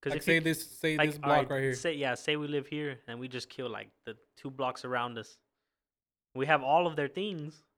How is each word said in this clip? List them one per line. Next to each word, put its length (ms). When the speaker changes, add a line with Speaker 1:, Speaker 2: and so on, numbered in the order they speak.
Speaker 1:
'Cause 100
Speaker 2:
Like, 100
Speaker 1:
if 60
you 60
Speaker 2:
say 60
this, 300
say 180
Speaker 1:
like, 140
Speaker 2:
this 60
block 140
Speaker 1:
alright, 180
Speaker 2:
right 140
here. 120
Speaker 1:
say, 180
yeah, 220
say 200
we 120
live 200
here 400
and 120
we 100
just 200
kill, 200
like, 200
the 100
two 160
blocks 340
around 320
us. 200
We 100
have 160
all 260
of 80
their 120
things. 560